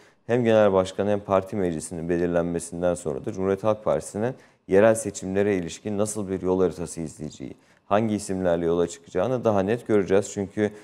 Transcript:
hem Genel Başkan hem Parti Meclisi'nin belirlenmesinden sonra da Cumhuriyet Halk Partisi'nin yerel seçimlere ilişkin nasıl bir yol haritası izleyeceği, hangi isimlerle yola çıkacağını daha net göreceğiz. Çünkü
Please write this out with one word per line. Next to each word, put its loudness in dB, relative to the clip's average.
hem 0
Genel 6
Başkan 0
hem 0
Parti 0
Meclisi'nin -4
belirlenmesinden 0
sonra -6
da -8
Cumhuriyet -2
Halk -2
Partisi'nin -2
yerel 6
seçimlere -2
ilişkin -6
nasıl -4
bir -4
yol 2
haritası -2
izleyeceği, -12
hangi 2
isimlerle 0
yola 2
çıkacağını -4
daha 2
net -2
göreceğiz. 2
Çünkü -2